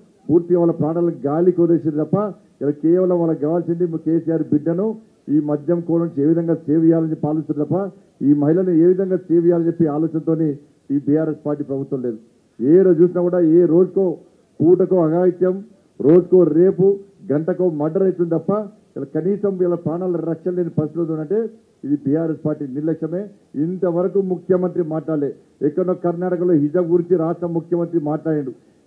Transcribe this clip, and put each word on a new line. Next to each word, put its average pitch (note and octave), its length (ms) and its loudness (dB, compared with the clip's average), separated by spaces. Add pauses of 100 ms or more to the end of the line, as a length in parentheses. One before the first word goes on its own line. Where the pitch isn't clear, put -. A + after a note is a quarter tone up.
(300)
పూర్తిగా E3+ 300 2
వాళ్ళ E3+ 140 2
ప్రాణాలను E3 400 -2 (120)
గాలికి E3+ 360 2
వదిలేసింది D#3+ 360 0
తప్ప D3+ 180 -2 (460)
ఇలా C#3+ 100 -2
కేవలం F3 480 2
వాళ్ళకి D#3+ 220 -2
కావాల్సింది E3+ 560 -2
కేసీఆర్ D#3+ 460 -2
బిడ్డను E3+ 680 -2 (180)
ఈ D3 100 2
మద్యం D3 420 -2
కోడ E3+ 200 -2
నుంచి C#3 220 -2
ఏ - 20 2
విధంగా E3 300 0
సేవ్ D#3+ 300 0
చేయాలని D#3+ 260 2
చెప్పి D3+ 160 -4
ఆలోచన D3 360 -4
తప్ప F3+ 280 -4 (320)
ఈ C#3+ 100 4
మహిళను D#3+ 360 2
ఏ E3 160 4
విధంగా F#3 320 2
సేవ్ E3+ 280 0
చేయాలని E3+ 220 2
చెప్పి E3 200 0
ఆలోచనతోని D#3 680 -2 (340)
ఈ C#3 60 0
బీఆర్ఎస్ D3+ 480 -2
పార్టీ D3 180 -4
ప్రభుత్వం C3+ 380 -6
లేదు. A#2 160 -6 (440)
ఏ D#3+ 200 6
రోజు F3 220 4
చూసినా F3 180 2
కూడా F3+ 180 0
ఏ E3+ 260 6
రోజుకో F3 520 2 (440)
పూటకో F3+ 440 4
అఘాయిత్యం, F#3 580 0 (380)
రోజుకో F3 420 6
రేపు, F#3 560 4 (320)
గంటకో F3+ 380 -2
మర్డర్ D#3 340 -2
అవుతుంది F3 260 0
తప్ప E3 220 -2 (460)
ఇలా C3+ 80 -8 (100)
కనీసం G3 420 -2
వీళ్ళ F3 180 0
ప్రాణాల E3+ 400 -4
రక్షణ D#3+ 360 -6
లేని F3 180 -4
పరిస్థితులు D#3 420 -4
ఉందంటే F#3 380 -4 (340)
ఇది C#3 120 -4
బీఆర్ఎస్ D#3 500 -4
పార్టీ D3 220 -6
నిర్లక్ష్యమే. D#3+ 600 -6 (280)
ఇంతవరకు F3+ 640 -2
ముఖ్యమంత్రి F3+ 640 -2
మాట్లాడలే. D3+ 520 -4 (260)
ఎక్కడో F3 320 -2
కర్ణాటకలో F3 600 -2
హిజాబ్ D3+ 340 0
గురించి F3 300 2
రాష్ట్ర E3+ 300 -4
ముఖ్యమంత్రి E3+ 520 -4
మాట్లాడాడు. D3+ 520 -4 (360)